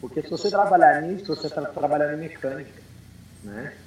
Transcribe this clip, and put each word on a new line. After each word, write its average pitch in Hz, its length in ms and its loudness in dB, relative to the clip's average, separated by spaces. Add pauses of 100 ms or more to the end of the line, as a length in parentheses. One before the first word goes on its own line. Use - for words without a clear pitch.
Porque 143 220 -8
se - 60 -10
você 175 200 -2
trabalhar 175 540 6
nisso, 180 240 -6
você 156 200 -4
tá 151 140 -6
trabalhando 147 540 -2
em 156 60 -10
mecânica, 135 600 -10 (640)
né? 107 300 -12 (140)